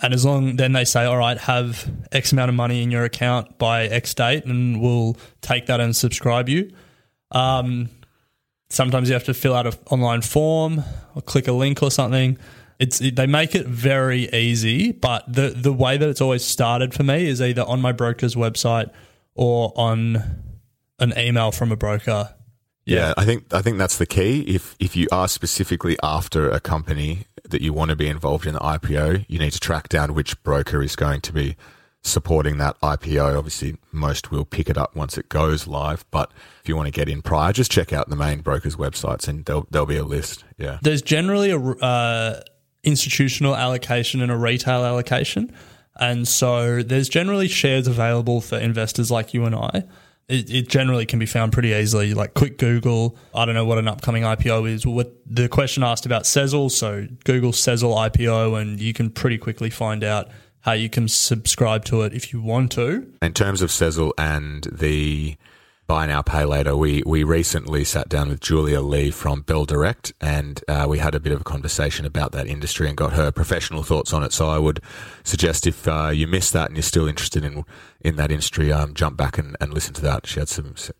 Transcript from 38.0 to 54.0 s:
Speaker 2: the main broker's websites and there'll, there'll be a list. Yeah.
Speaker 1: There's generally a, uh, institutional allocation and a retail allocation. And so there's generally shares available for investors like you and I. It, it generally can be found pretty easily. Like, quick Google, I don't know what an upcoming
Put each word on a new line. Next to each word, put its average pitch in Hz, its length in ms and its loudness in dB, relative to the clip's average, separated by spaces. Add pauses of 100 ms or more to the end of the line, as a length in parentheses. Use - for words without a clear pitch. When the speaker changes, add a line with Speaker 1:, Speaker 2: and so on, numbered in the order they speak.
Speaker 2:
the 73 80 -4
main 73 240 0
broker's 76 360 -4
websites 67 520 -6
and 76 160 -8
there'll, 73 260 -4
there'll 73 140 0
be 73 140 -2
a 71 60 -4
list. 71 400 -6 (120)
Yeah. 69 240 -8
Speaker 1:
There's 147 220 2
generally 196 480 0
a, 165 100 0
uh, 120 800 -2 (420)
institutional 139 720 2
allocation 123 680 0
and 123 100 0
a 120 60 0
retail 123 480 0
allocation. 127 640 -2 (440)
And 120 300 0
so 120 560 2
there's 131 280 0
generally 190 360 2
shares 135 400 2
available 120 540 2
for - 160 -6
investors 113 540 0
like 113 240 0
you 120 100 2
and 113 100 2
I. 113 300 -2 (460)
It, 127 180 -2
it 123 220 -2
generally 127 340 2
can 117 140 -2
be 113 80 0
found 113 260 0
pretty 117 220 2
easily. 104 400 2
Like, 104 180 -2
quick - 240 2
Google, 117 600 2 (160)
I 113 100 0
don't 117 100 0
know 113 120 2
what 113 100 2
an 110 100 2
upcoming 113 380 0